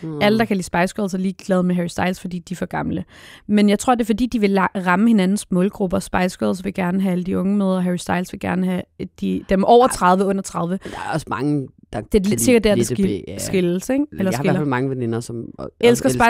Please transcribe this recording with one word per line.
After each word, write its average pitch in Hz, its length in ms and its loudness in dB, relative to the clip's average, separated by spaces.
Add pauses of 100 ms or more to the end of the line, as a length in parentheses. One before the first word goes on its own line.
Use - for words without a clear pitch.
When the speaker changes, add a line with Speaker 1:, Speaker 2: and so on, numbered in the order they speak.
Speaker 1:
Mm. 160 200 -8
Speaker 2:
Alle, 208 160 2
der 233 60 2
kan 208 120 -2
lide 185 100 -4
Spice 180 300 -2
Girls, 196 180 -4
er 190 40 -4
ligeglade 185 440 -2
med 180 120 0
Harry 175 120 -2
Styles, 180 340 -4
fordi 180 180 -10
de 175 160 -12
er - 20 -10
for 180 100 -8
gamle. 160 380 -6 (420)
Men 208 220 4
jeg 202 100 4
tror, - 160 2
det 226 60 0
er, 226 60 0
fordi 226 200 0
de 233 140 -4
vil 196 180 2
la-, 185 280 -2
ramme 185 220 4
hinandens 202 420 2
målgrupper. 190 480 0
Spice 185 400 -2
Girls 202 260 -2
vil 190 100 -6
gerne 185 260 0
have 190 120 0
alle 180 120 -2
de 185 140 -2
unge 190 180 0
med, 196 100 2
og 185 160 0
Harry 180 140 0
Styles 180 360 -4
vil - 80 -14
gerne 185 260 -2
have 185 160 -2 (380)
de, 185 280 -4
dem 196 160 2
over 240 240 8
Speaker 1:
Ej. 247 60 0
Speaker 2:
tredive, 185 300 2
under 196 180 -2
tredive. 175 420 -4
Speaker 1:
Der - 60 -12 (180)
er 104 60 -6
også 156 160 -4
mange, 139 380 -2 (240)
der 110 80 -6
Speaker 2:
Det - 140 -4
er 220 40 6 (100)
lidt - 20 0
Speaker 1:
kan - 80 0
Speaker 2:
sikkert 233 260 4
der, 214 100 4
det 185 40 2
Speaker 1:
lide 180 100 2
det 127 100 -2
Speaker 2:
skil-, 190 280 -2
Speaker 1:
be-, - 60 -12
ja. 98 60 -12
Speaker 2:
skilles, 180 500 -2
ikke? 277 240 0
Eller - 120 -4
Speaker 1:
Jeg - 0 -
har 185 60 0
i - 0 -
hvert - 40 0
Speaker 2:
skiller. 143 260 0
Speaker 1:
fald 147 80 0
mange 131 220 0
veninder, 117 300 -2
som, 117 160 -10 (220)
og, 67 60 -10
og - 60 -12 (100)
Speaker 2:
Elsker 240 280 4
Speaker 1:
elsker 240 220 2